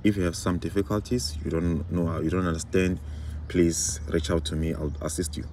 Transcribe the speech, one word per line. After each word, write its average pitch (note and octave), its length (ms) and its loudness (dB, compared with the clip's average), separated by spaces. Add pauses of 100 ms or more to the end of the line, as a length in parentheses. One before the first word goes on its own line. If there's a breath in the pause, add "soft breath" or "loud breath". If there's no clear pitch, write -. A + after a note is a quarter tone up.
If G#2 120 4
you F#2+ 60 0
have E2+ 140 0
some F2+ 200 0
difficulties, G2+ 880 -2
you D#2 60 -2
don't E2 420 0
know E2+ 140 2
how, D#2+ 140 0
you D#2 100 2
don't F2+ 160 2
understand, F2 520 2 (500 loud breath)
please E2+ 600 2
reach D#2+ 220 0
out E2 160 2
to D#2 100 -2
me. D#2 160 0
I'll D2+ 300 -2
assist - 340 -4
you. D#2 160 -6